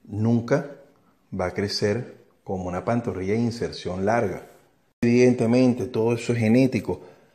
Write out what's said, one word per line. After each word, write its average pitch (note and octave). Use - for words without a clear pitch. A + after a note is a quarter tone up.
nunca A#2
va F#2
a F2+
crecer G#2
como F#2
una F2+
pantorrilla G2
de A2+
inserción G2+
larga. G#2+
Evidentemente, B2
todo A2+
eso A#2
es A#2
genético, A2+